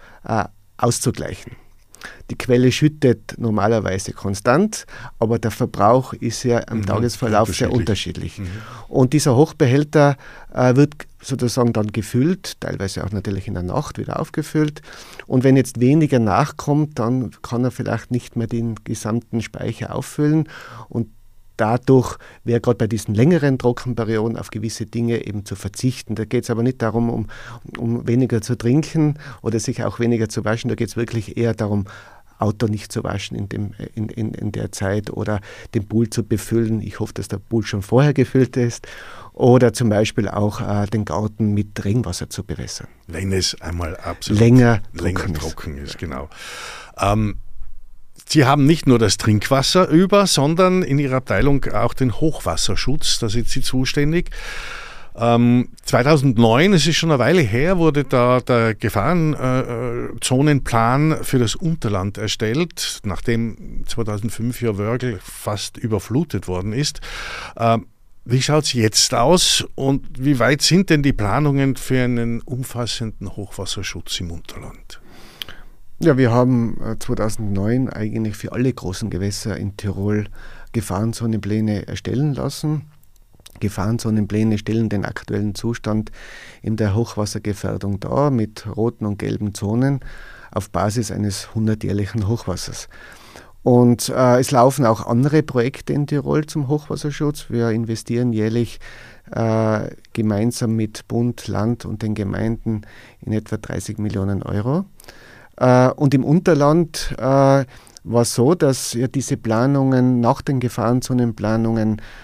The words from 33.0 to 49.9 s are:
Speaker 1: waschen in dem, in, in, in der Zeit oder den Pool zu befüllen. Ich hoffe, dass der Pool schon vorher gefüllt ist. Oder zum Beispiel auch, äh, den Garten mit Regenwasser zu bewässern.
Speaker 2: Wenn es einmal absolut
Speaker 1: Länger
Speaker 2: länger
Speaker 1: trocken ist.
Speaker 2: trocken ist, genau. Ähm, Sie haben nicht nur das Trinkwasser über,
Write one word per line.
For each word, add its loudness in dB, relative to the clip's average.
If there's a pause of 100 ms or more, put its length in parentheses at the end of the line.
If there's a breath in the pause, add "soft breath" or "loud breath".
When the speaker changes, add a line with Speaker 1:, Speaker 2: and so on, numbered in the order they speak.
Speaker 1:
waschen -6
in -6
dem, -6 (220)
in, -6
in, -6
in -6
der -6
Zeit -4
oder -4 (340 loud breath)
den -2
Pool 0
zu -4
befüllen. -2
Ich -10
hoffe, -6
dass -8
der -6
Pool -2
schon -4
vorher 4
gefüllt 2
ist. -2 (460 loud breath)
Oder 6
zum 0
Beispiel 2
auch, -2
äh, 0
den -2
Garten -2
mit -2
Regenwasser -2
zu -8
bewässern. -10 (200)
Speaker 2:
Wenn -4
es -2
einmal -6
absolut -2
Speaker 1:
Länger 8 (120)
Speaker 2:
länger -4
Speaker 1:
trocken -4
ist. -6
Speaker 2:
trocken -8
ist, -12
genau. -10 (680 loud breath)
Ähm, 2 (920)
Sie 6
haben 4
nicht 4
nur 8
das 2
Trinkwasser 4
über, 6